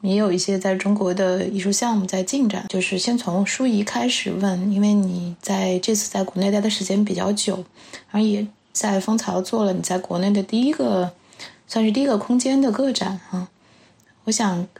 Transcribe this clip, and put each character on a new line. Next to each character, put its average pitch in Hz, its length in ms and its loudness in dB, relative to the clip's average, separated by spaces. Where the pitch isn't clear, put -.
也 196 160 2
有 208 160 2
一 180 60 2
些 196 200 0
在 190 160 0
中 196 200 2
国 196 180 2
的 185 320 0
艺 196 140 -4
术 190 120 0
项 233 240 0
目 196 120 0
在 185 160 -2
进 254 260 0
展。 196 220 -4
就 190 100 -2
是 185 180 -2
先 240 200 0
从 185 260 0
舒 262 220 0
怡 208 180 2
开 240 240 -2
始 208 240 -2
问， 190 400 0
因 196 80 2
为 208 140 4
你 180 480 0
在 190 380 0
这 220 140 0
次 - 160 -2
在 196 140 -2
国 185 180 -4
内 196 80 2
待 208 80 2
的 208 120 0
时 208 120 -2
间 202 220 2
比 196 100 -2
较 185 180 -2
久， 208 240 -2
然 - 20 -20
后 208 80 2
也 208 240 2
在 202 260 0
蜂 214 180 0
巢 185 260 -2
做 220 240 -2
了 190 80 2
你 175 80 -4
在 180 160 -2
国 180 200 -4
内 190 120 2
的 202 120 2
第 220 200 0
一 277 100 4
个， 196 400 0
算 220 180 0
是 220 80 4
第 262 80 0
一 277 60 2
个 247 100 2
空 240 220 0
间 269 200 2
的 269 140 4
个 269 180 0
展 196 300 -4
啊。 180 160 -6
我 220 80 -2
想， 190 340 0